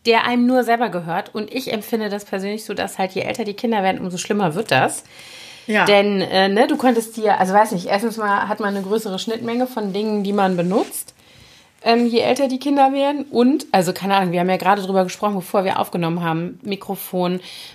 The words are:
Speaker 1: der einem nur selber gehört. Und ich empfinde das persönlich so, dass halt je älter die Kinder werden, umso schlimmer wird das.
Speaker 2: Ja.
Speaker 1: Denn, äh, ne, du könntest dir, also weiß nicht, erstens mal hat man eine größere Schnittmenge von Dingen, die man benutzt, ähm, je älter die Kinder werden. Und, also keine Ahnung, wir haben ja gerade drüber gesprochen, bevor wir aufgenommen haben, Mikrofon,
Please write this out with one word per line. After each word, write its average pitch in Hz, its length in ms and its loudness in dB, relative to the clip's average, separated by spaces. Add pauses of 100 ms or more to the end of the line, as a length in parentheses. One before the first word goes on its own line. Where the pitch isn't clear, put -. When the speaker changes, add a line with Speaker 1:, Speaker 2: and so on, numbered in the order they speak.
Speaker 1:
der 226 200 4
einem 240 220 2
nur 254 180 4
selber 233 240 0
gehört. 175 440 -6
Und 214 220 -8
ich 262 180 -6
empfinde 214 360 -4
das 202 160 -6
persönlich 202 400 -6
so, 208 100 -8
dass 190 240 -6
halt 190 140 -2
je 185 100 -4
älter - 220 -4
die 208 100 -6
Kinder 214 300 -2
werden, 190 160 0
umso 180 180 -8
schlimmer 185 380 -2
wird 220 160 -2
das. 147 320 2 (640)
Speaker 2:
Ja. 214 160 2
Speaker 1:
Denn, 202 360 4
äh, 190 280 2
ne, 208 180 4
du 302 100 0
könntest 233 400 0
dir, 214 220 2
also 185 160 2
weiß 214 160 6
nicht, 185 160 -4
erstens 208 300 -2
mal 202 320 0
hat 208 100 -4
man 202 160 -2
eine 196 100 -4
größere 202 360 -2
Schnittmenge 233 480 -2
von 208 240 -4
Dingen, 208 320 -2
die 202 80 -2
man 190 240 2
benutzt, 180 580 -2 (680)
ähm, 233 240 4
je 233 100 2
älter 262 300 2
die 254 100 -2
Kinder 277 340 2
werden. 277 380 0
Und, 247 400 2
also 185 220 2
keine 190 240 0
Ahnung, 185 160 2
wir 175 80 0
haben 180 100 2
ja 185 60 2
gerade 185 260 2
drüber 190 220 2
gesprochen, 202 320 -4
bevor 190 280 -2
wir 185 140 -2
aufgenommen 170 420 -2
haben, 170 440 -4
Mikrofon, 185 760 -4 (360)